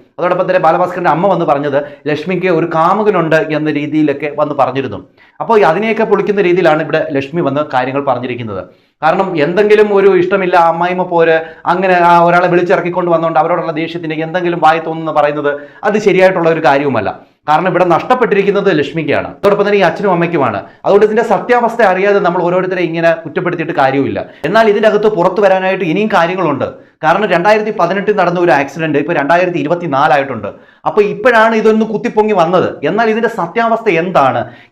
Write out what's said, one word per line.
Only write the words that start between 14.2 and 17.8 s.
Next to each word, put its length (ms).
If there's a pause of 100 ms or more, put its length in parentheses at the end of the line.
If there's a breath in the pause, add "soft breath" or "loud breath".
വായി 160
തോന്നുന്ന 340
പറയുന്നത് 480 (240 loud breath)
അത് 140
ശരിയായിട്ടുള്ള 520
ഒരു 140
കാര്യവുമല്ല. 560 (280 soft breath)
കാരണം 200
ഇവിടെ 160